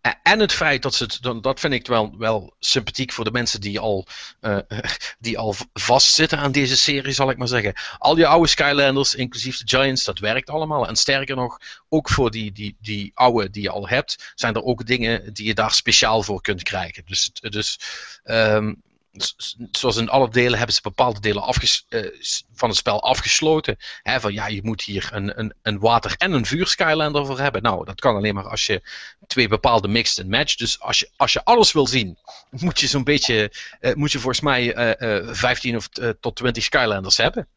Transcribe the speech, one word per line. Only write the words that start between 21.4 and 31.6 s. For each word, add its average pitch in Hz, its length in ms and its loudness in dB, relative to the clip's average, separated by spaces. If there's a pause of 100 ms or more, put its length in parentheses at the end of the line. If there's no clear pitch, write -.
afges-, - 460 0
eh, 110 180 -4 (140)
s-, - 220 -6 (120)
van - 140 -2
het 107 100 0
spel 104 240 0
afgesloten. 156 720 2 (260)
Hè, 127 180 -2
van 104 120 -2
ja, 104 140 -6
je 104 160 -6
moet 110 200 -4
hier 98 300 -6
een, 101 260 -6
een, 107 240 -6
een 107 160 -4
water- 110 400 2
en 190 140 0
een 123 140 2
vuur 165 200 -2
Skylander 151 600 0
voor 135 120 -6
hebben. 131 240 -2
Nou, 98 220 0
dat - 160 -14
kan 120 160 4
alleen 101 180 0
maar 98 140 -6
als - 180 -4
je 98 160 0 (440)
twee 123 220 4
bepaalde 107 400 4
mixed 110 360 0
and 95 80 -6
match. 139 240 0
Dus - 240 -4
als - 180 -2
je, - 180 -2
als 131 160 2
je - 120 -2
alles 233 280 6